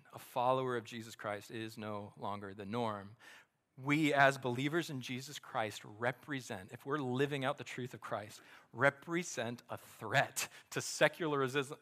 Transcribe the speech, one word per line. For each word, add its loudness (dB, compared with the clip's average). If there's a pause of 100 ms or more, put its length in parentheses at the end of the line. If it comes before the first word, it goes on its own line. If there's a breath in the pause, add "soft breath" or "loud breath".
(140)
a -14
follower 0
of -4
Jesus -10
Christ, -6
is -8
no -8
longer -6
the -10
norm. -2 (640 loud breath)
We, 4
as 10
believers 0
in -4
Jesus -6
Christ, -4 (180)
represent, -2
if -12
we're 0
living 2
out 0
the -10
truth -6
of -14
Christ, -6 (320 loud breath)
represent 0
a -6 (220)
threat 0 (240 loud breath)
to -4
seculariz-, 2